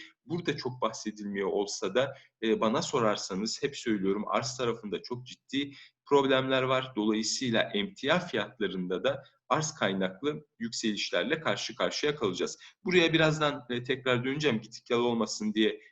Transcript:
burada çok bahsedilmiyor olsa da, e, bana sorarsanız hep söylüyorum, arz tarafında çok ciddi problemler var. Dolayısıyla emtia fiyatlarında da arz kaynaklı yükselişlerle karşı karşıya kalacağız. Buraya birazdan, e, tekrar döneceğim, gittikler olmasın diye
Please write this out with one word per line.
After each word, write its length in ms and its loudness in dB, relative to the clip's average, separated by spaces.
burada 320 -2
çok 240 -6
bahsedilmiyor 680 -4
olsa 460 -2
da, 220 2
e, 180 2
bana 200 2
sorarsanız 840 0
hep 140 -4
söylüyorum, 500 0
arz 300 -2
tarafında 440 -4
çok 260 -10
ciddi 440 -6
problemler 580 4
var. 320 0
Dolayısıyla 640 2
emtia 580 0
fiyatlarında 840 -2
da 200 0
arz 240 0
kaynaklı 720 -2
yükselişlerle 800 -2
karşı 360 -4
karşıya 400 0
kalacağız. 420 -2
Buraya 300 6
birazdan, 560 4
e, 140 -2
tekrar 420 2
döneceğim, 360 2
gittikler 360 -4
olmasın 560 0
diye 260 2